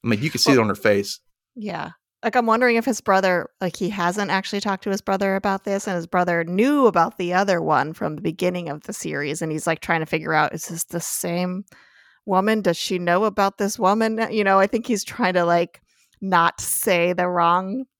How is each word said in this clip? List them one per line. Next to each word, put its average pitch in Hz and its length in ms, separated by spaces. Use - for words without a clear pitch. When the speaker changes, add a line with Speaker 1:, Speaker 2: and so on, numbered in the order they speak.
Speaker 1:
I - 20
mean, 110 160
you 156 60
can 131 100
see - 120
Speaker 2:
Well, 131 80
Speaker 1:
it - 20
on 107 80
her 95 60
face. 101 440
Speaker 2:
Yeah. 175 340
Like, 226 140
I'm 240 80
wondering 233 320
if 226 80
his 254 160
brother, 190 480
like, 180 160
he 175 140
hasn't 202 420
actually 190 300
talked 196 240
to 214 60
his 196 100
brother 196 340
about 196 300
this, 196 220
and 196 100
his 175 100
brother 175 380
knew 240 420
about 170 300
the 175 160
other 185 280
one 156 300
from 160 240
the 151 60
beginning 180 480
of 151 140
the - 100
series, 151 480
and 160 100
he's, 151 160
like, 165 140
trying 170 180
to 160 60
figure 160 280
out, 151 200
is - 140
this 170 180
the 170 160
same 180 640
woman? 208 360
Does 175 160
she - 200
know 175 280
about 196 320
this 202 200
woman? 220 540
You 214 140
know, 196 120
I 190 100
think 226 200
he's 214 160
trying 185 300
to, 180 100
like, 170 380
not 180 380
say 180 540
the 180 140
wrong 180 560